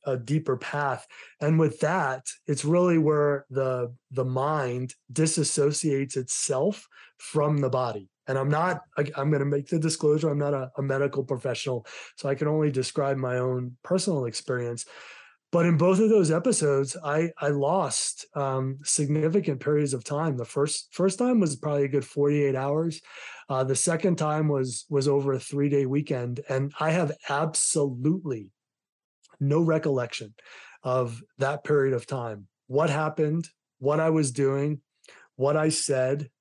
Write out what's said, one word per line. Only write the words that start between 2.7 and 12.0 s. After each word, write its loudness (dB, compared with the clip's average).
where 2
the, -2
the 0
mind -2
disassociates 0
itself -2
from 0
the 2
body. -2
And 0
I'm 0
not, 0
I, 0
I'm 0
gonna 2
make -2
the 0
disclosure, 2
I'm -2
not 0
a, -4
a -4
medical 0
professional, -4